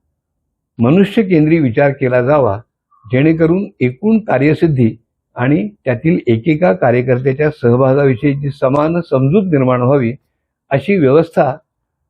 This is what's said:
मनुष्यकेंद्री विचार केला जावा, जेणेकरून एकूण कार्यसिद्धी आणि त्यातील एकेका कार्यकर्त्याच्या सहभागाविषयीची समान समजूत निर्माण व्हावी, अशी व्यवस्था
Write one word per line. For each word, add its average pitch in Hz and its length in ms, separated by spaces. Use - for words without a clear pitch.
मनुष्यकेंद्री 165 800
विचार 139 320
केला 127 300
जावा, 123 400
जेणेकरून 160 540
एकूण 208 400
कार्यसिद्धी 135 760
आणि 147 340
त्यातील 131 420
एकेका 151 460
कार्यकर्त्याच्या 131 800
सहभागाविषयीची 135 1000
समान 147 580
समजूत 143 340
निर्माण 131 380
व्हावी, 123 320
अशी 139 280
व्यवस्था 151 580